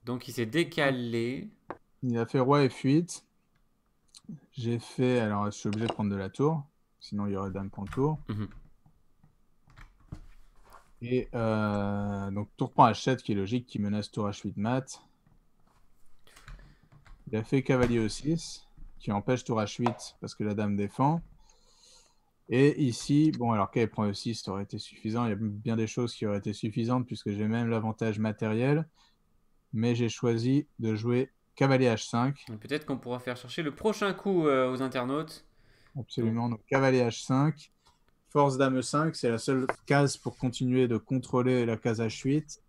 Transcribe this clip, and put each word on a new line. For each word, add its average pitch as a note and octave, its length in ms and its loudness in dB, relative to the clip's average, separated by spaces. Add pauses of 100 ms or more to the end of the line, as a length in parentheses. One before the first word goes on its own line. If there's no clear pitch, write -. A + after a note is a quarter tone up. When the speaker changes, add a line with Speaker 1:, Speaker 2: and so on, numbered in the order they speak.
Speaker 1:
donc A#2+ 240 -6
il B2 40 -12
s'est A#2 140 -2
décalé. B2+ 1040 0 (520)
Speaker 2:
Il A#2+ 160 0
a A#2 80 0
fait C#3 120 0
roi C3+ 300 6
F - 140 -4
huit. D#3+ 420 2 (1300)
J'ai A#2 260 -4
fait, B2 400 0
alors G#2 280 0
je G#2 60 -2
suis - 160 -8
obligé G#2+ 180 -2
de - 60 -8
prendre G#2 180 -2
de G2+ 60 -2
la F#2+ 120 -6
tour, D3 360 0 (360)
sinon G#2 260 -6
il G2+ 60 -4
y G2 40 -4
aurait G2 140 -4
dame G2 200 -8
prend G2 160 -10
tour. C#3+ 420 -2
Speaker 1:
Mhm. G#2 200 -6 (2500)
Speaker 2:
Et, B2 320 0
euh, G#2 960 0
donc G2+ 260 -6
tour C3 160 -2
prend B2+ 160 8
H G#2+ 140 0
sept, C3 200 0
qui - 100 -4
est - 20 2
logique, G2+ 320 -2
qui - 120 -8
menace G#2 320 -4
tour G#2 180 -4
H G2+ 140 -8
huit F#2+ 140 -8
mat. A#2+ 460 -4 (2250)
Il - 80 -4
a A2 60 0
fait C3+ 200 0
cavalier B2 360 2
E A2 100 2
six, - 600 -6 (300)
qui - 120 -8
empêche A2 340 0
tour A#2 140 -2
H G#2 200 -4
huit A#2 420 -2
parce - 140 -10
que G#2+ 100 -6
la G#2 100 -2
dame G#2 220 -2
défend. C3+ 460 0 (1300)
Et C3+ 340 4
ici, C#3+ 500 2
bon, A#2+ 200 0
alors G2+ 180 2
cavalier A2+ 200 0
prend G#2+ 180 0
E G2+ 40 0
six, A2+ 300 -6
ça G2+ 100 -6
aurait G2 120 -4
été G#2+ 140 -12
suffisant. A2 460 -6
Il A2+ 60 0
y - 20 -2
a G2 60 -4
bien A2 380 -4
des A2 100 0
choses A#2+ 280 -4
qui - 120 -4
auraient G#2 120 -2
été G#2 140 -4
suffisantes A#2+ 540 -2
puisque - 240 -6
j'ai G#2 180 -2
même A#2 200 0
l'avantage A2 500 -2
matériel. A2+ 680 0 (840)
Mais A#2 220 2
j'ai A#2 140 2
choisi A#2+ 580 0 (120)
de A2 160 0
jouer A#2+ 380 0 (220)
cavalier C3+ 320 4
H A2+ 220 2
cinq. B2+ 420 -2
Speaker 1:
Et A2 60 -10
peut-être D3 300 -6
qu'on C3+ 120 -4
pourra B2 200 -8
faire A#2+ 180 -8
chercher B2+ 260 -8
le C#3+ 120 -4
prochain G3+ 400 0
coup, F#3 320 2
euh, C3 260 4
aux B2+ 80 -4
internautes. C3 680 -4 (520)
Speaker 2:
Absolument, A#2 500 -2
Speaker 1:
Donc A2+ 120 -4
Speaker 2:
donc - 60 -20
cavalier C3+ 360 4
H A#2 220 -2
cinq. C#3 480 0 (560)
Force C#3+ 300 4
dame C3 200 4
E B2+ 40 0
cinq, D3+ 320 0
c'est - 160 0
la A2+ 80 0
seule C3 280 0 (200)
case C#3+ 300 4
pour - 200 -8
continuer B2+ 520 2
de A#2 80 2
contrôler B2+ 680 0
la A2+ 120 0
case A2+ 240 -2
H A2+ 220 -4
huit. D3 460 -2